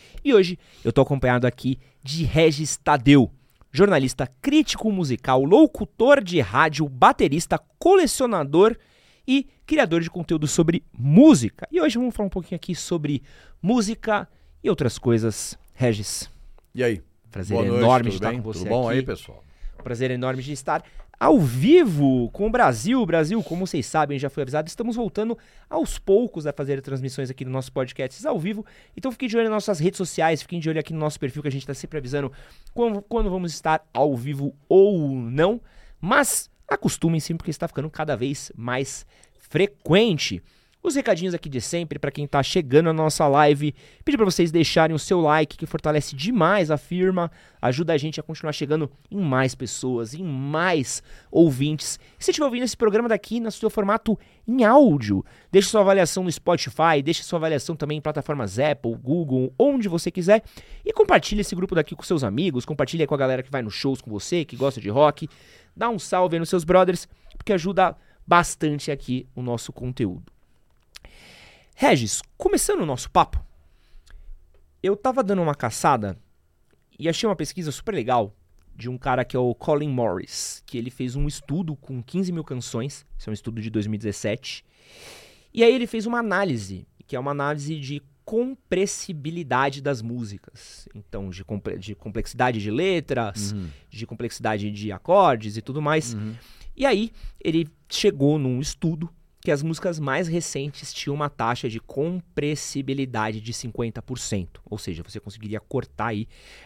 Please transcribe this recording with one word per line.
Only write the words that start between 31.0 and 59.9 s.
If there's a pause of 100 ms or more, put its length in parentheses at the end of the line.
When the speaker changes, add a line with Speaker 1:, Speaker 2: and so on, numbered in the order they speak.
Speaker 1:
nosso
perfil,
que
a
gente
tá
sempre
avisando (420)
quando,
quando
vamos
estar
ao
vivo (140)
ou
não. (400)
Mas (200)
acostumem-se,
porque
está
ficando
cada
vez
mais (360)
frequente. (400)
Os
recadinhos
aqui
de
sempre,
pra
quem
tá
chegando
na
nossa
live, (300)
pedir
pra
vocês
deixarem
o
seu
like,
que
fortalece
demais
a
firma, (280)
ajuda
a
gente
a
continuar
chegando (220)
em
mais
pessoas,
em
mais (300)
ouvintes. (200)
E
se
estiver
ouvindo
esse
programa
daqui
no
seu
formato (300)
em
áudio, (260)
deixe
sua
avaliação
no
Spotify,
deixe
sua
avaliação
também
em
plataformas
Apple,
Google,
onde
você